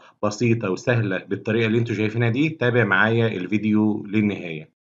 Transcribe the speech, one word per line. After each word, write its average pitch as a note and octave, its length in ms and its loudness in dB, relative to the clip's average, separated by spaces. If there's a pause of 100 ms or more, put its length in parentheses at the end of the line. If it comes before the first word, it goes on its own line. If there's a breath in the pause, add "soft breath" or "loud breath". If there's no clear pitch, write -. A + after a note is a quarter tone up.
(240 loud breath)
بسيطة A2 480 0
وسهلة G#2 460 -2
بالطريقة A2 500 -2
اللي A2 100 0
انتوا A#2 180 -2
شايفينها A2 340 0
دي، C#3 200 0
تابع A#2+ 340 2
معايا G#2+ 440 2
الفيديو G#2+ 800 0
للنهاية. F#2 640 -2 (120)